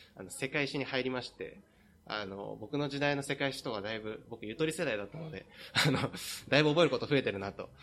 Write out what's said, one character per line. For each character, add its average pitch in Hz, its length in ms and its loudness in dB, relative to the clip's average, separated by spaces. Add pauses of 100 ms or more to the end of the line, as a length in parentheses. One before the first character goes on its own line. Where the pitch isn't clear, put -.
(160)
あ 101 80 -12
の、 87 60 -12
世 - 180 -4
界 143 180 0
史 143 120 -4
に 135 60 0
入 127 200 0
り 131 60 0
ま 123 120 -2
し - 80 -12
て、 - 300 -12 (440)
あ 107 220 -4
の、 101 340 -8
僕 110 180 -4
の 143 100 0
時 139 100 -4
代 143 160 4
の 139 80 0
世 139 140 -2
界 139 160 0
史 - 100 -8
と 135 80 -4
は 107 100 -2
だ 107 140 -2
い 110 60 -4
ぶ、 107 280 -8
僕 113 160 -10
ゆ 110 120 -6
と 156 100 2
り 160 60 0
世 170 120 -2
代 120 120 2
だ 101 80 -4
っ 101 40 -8
た 156 100 -12
の 80 120 -8
で、 - 160 -12 (160)
<laughs> - 240 2
あ 147 40 6
の、 131 80 4 (500)
だ 135 100 8
い 156 40 10
ぶ 151 80 6
覚 160 120 6
え - 20 10
る 143 60 6
こ 127 80 2
と 113 80 -2
増 143 100 4
え 131 60 6
て 113 80 2
る 101 80 -4
な 98 140 -4
と - 180 -10 (120)